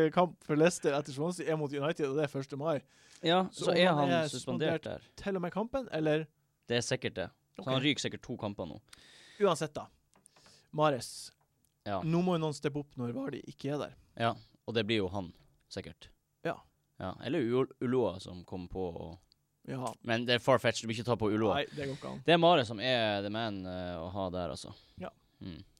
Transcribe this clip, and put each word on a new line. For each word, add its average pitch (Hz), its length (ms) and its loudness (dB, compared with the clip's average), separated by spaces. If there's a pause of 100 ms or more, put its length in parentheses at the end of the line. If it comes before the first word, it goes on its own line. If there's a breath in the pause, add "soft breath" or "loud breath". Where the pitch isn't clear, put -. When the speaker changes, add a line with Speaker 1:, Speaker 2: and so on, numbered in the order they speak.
(100)
Speaker 1:
kamp 175 320 4
for 151 160 0
Leicester 160 380 4
etter 147 180 -2
Swansea 160 320 -4
er 156 100 0
mot 151 160 -2
United, 143 360 -2
og 135 100 -2
det 156 80 2
er 135 60 -6
første 139 260 -6
mai. 147 220 0 (420 soft breath)
Speaker 2:
Ja, 180 300 4
Speaker 1:
Så - 120 -8
Speaker 2:
så - 60 2
Speaker 1:
om - 80 4
Speaker 2:
er 180 80 8
Speaker 1:
han 170 120 4
Speaker 2:
han 147 120 4
Speaker 1:
er 160 180 2
Speaker 2:
suspendert 135 540 -2
Speaker 1:
suspendert - 0 -
Speaker 2:
der. - 180 -8 (160)
Speaker 1:
til 196 200 -4
og 175 60 -4
med 170 100 -4
kampen, 233 400 -4
eller? 156 340 2 (420)
Speaker 2:
Det 117 80 2
er 120 40 2
sikkert 120 340 -2
det. 90 160 -4 (260)
Så - 80 -12
han 131 120 0
Speaker 1:
Ok. 131 80 0
Speaker 2:
ryker 143 160 2
sikkert 107 220 -6
to 123 140 -10
kamper 101 300 -6
nå. - 140 -12 (600 loud breath)
Speaker 1:
Uansett 165 340 2
da. 110 120 -8 (880 soft breath)
Mahrez. 151 580 0 (560)
Speaker 2:
Ja. 101 160 -2
Speaker 1:
Nå 165 200 4
må 185 120 2
jo 170 40 2
noen 156 160 0
steppe 143 260 -4
opp - 160 -12
når 240 180 -4
Vardy 269 320 -6
ikke - 280 -6
er 147 40 -2
der. 113 160 -6 (240)
Speaker 2:
Ja, 117 160 2 (320)
og 117 80 -6
det 110 120 2
blir 113 100 2
jo 98 120 2
han, 90 240 -6 (380)
sikkert. - 380 -12 (360)
Speaker 1:
Ja. 165 120 -6 (440)
Speaker 2:
Ja, 92 220 -6
eller 151 180 -2
Ul-, 123 400 2
Ulloa 120 400 2
som 90 240 -12
kom 92 240 -10
på 92 220 -4
og 82 280 -10 (480)
Speaker 1:
Ja. 127 360 -6
Speaker 2:
Men 117 240 0
det 123 80 2
er 120 40 4
far-fetched, 120 440 4
du 113 60 -6
vil 113 100 -2
ikke 113 80 -6
ta 120 100 2
på 104 160 2
Ulloa. 110 220 4
Speaker 1:
Nei, 143 120 0
det 143 220 -6
går 135 80 -6
ikke 139 140 -12
an. 135 160 -10
Speaker 2:
Det 151 80 6
er 170 40 8
Mahrez 165 280 6
som 110 140 -8
er 110 420 2
the 101 80 -2
man, 107 340 -4
eh, 90 320 -6
å 82 160 -6
ha 95 180 -2
der, 87 200 -2
altså. - 240 -10 (240 soft breath)
Speaker 1:
Ja. - 100 -10 (320)
Speaker 2:
Mm. 95 240 -12 (160)